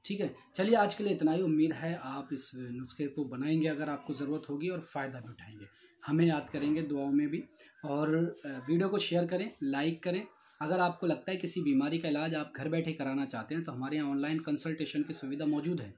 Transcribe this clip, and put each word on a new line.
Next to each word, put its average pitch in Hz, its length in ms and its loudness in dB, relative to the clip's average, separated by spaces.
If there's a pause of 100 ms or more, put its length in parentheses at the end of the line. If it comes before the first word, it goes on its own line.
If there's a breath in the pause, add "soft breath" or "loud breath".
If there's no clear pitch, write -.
ठीक 202 140 -4
है, 160 140 -2 (220 loud breath)
चलिए 208 180 4
आज 202 200 4
के 208 100 -4
लिए 202 80 2
इतना 160 200 4
ही। 180 100 4
उम्मीद 160 300 4
है 165 300 -4
आप 131 300 -8
इस 131 220 -8
नुस्खे 127 520 -6
को 143 180 -2
बनाएंगे 147 440 2
अगर 151 220 0
आपको 143 240 -4
ज़रूरत 143 340 -2
होगी 143 200 -4
और 180 120 -4
फ़ायदा 135 400 -6
भी 113 80 -14
उठाएंगे। 107 380 -16 (400 soft breath)
हमें 160 200 6
याद 151 260 2
करेंगे 151 300 2
दुआओं 143 300 0
में 147 160 4
भी। 165 160 -2 (400 loud breath)
और, 151 320 2
अ, 165 320 0
वीडियो 143 400 2
को 202 100 0
शेयर 175 280 2
करें, 180 260 -2 (100)
लाइक 147 400 0
करें। 202 240 -2 (360 soft breath)
अगर 175 180 2
आपको 175 260 2
लगता 165 240 0
है 190 60 0
किसी 180 240 -4
बीमारी 143 380 4
का 170 100 -2
इलाज 156 260 0
आप 151 220 -4
घर 139 120 -4
बैठे 160 240 0
कराना 139 340 -2
चाहते 127 280 -6
हैं 165 100 -4
तो 156 80 -8
हमारे 131 240 -4
यहाँ 151 140 0
ऑनलाइन 143 280 0
कंसल्टेशन 151 640 -2
की 170 100 -4
सुविधा 143 340 -6
मौजूद 147 340 0
है। 101 180 -10